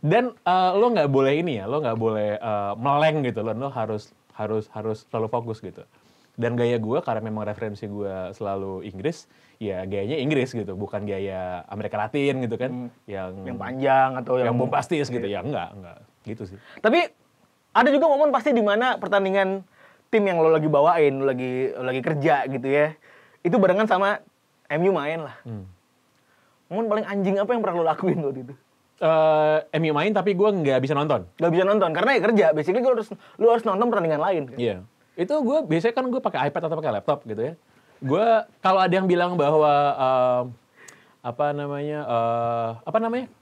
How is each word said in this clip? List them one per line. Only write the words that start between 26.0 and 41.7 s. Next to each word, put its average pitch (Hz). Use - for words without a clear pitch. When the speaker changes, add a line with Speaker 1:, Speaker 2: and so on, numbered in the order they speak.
Speaker 2:
Momen 208
paling 214
anjing 196
apa 202
yang 226
pernah 175
lo 165
lakuin 170
waktu 135
itu? 131
Speaker 1:
Eh, 156
M 156
U 151
main 170
tapi 196
gue 202
nggak 139
bisa 135
nonton. 143
Speaker 2:
Nggak 170
bisa 185
nonton, 196
karena 214
ya 254
kerja, 208
basically 180
lo 254
harus, 220
lo 220
harus 233
nonton 214
pertandingan 165
lain 175
kan? -
Speaker 1:
Iya. 110
Itu 190
gue, 277
biasanya 170
kan 254
gue 254
pakai 143
iPad 160
atau 160
pakai 151
laptop 107
gitu 107
ya. 143
Gue, 165
kalau 190
ada 180
yang 190
bilang 180
bahwa, 151
eh, 127
apa 123
namanya, 143